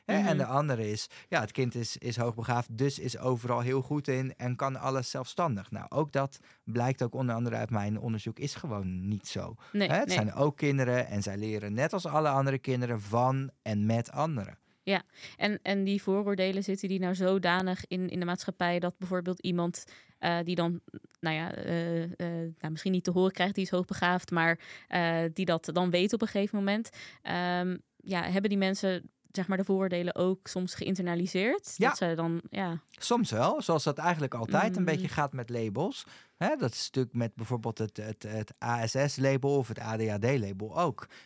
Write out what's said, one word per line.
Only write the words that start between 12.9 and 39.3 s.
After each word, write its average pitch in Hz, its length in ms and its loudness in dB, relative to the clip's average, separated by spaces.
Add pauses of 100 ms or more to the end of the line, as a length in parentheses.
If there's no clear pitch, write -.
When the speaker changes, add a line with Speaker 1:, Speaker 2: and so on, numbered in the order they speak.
Speaker 1:
van 127 500 2 (120)
en 107 240 2
met 117 260 2
anderen. 135 480 -4 (240)
Speaker 2:
Ja, 190 180 0 (340)
en, 208 260 0
en 196 220 0
die 196 180 0
vooroordelen, 190 640 0
zitten 196 240 -2
die 185 120 0
nou 185 140 0
zodanig 185 720 2
in, 185 220 -2
in - 120 -4
de 170 60 0
maatschappij 175 520 0
dat 180 200 -2
bijvoorbeeld 180 420 -2
iemand, 175 440 0 (340)
eh, 170 260 0
die 175 100 -2
dan, 170 260 0 (400)
nou 156 160 0
ja, 165 180 -4
eh, 170 480 -2
eh, 170 80 -6 (480)
nou, 156 120 -6
misschien 160 220 -2
niet 185 120 2
te 185 60 0
horen 180 220 4
krijgt, 185 220 0
die 190 100 0
is - 60 -4
hoogbegaafd, 180 600 0
maar, 165 280 2 (300)
eh, 165 300 2 (140)
die 190 120 -2
dat 165 280 0
dan 180 180 2
weet 180 220 4
op 226 100 0
een 226 60 2
gegeven 208 300 0
moment. 202 300 0 (340)
Ehm, 180 540 0 (200)
ja, 180 260 -4
hebben 196 280 2
die 202 80 2
mensen, 190 520 0 (220)
zeg 185 160 -2
maar, 190 80 2
de 190 80 2
vooroordelen 180 500 2
ook 185 320 0
soms 185 280 -4
geïnternaliseerd? 185 1040 0
Speaker 1:
Ja. 226 120 4
Speaker 2:
Dat 285 80 2
ze 170 200 0
dan, 165 340 0
ja. 175 300 -4 (100)
Speaker 1:
Soms 240 400 0
wel, 170 320 2
zoals 160 220 2
dat 147 140 0
eigenlijk 156 360 0
altijd 156 420 2
een 185 60 0
Speaker 2:
Mm. 170 60 2
Speaker 1:
beetje 160 200 0
gaat 143 240 0
met 123 180 -6
labels. 120 540 -2 (320)
Hè, 254 200 2
dat 196 160 0
is - 120 -6
natuurlijk 127 300 -2
met 117 200 -2
bijvoorbeeld 110 440 -4
het, 110 180 -4
het, 107 260 -8
het 107 320 -6 (100)
A 117 220 0
S 113 100 -4 (160)
S-label 135 440 4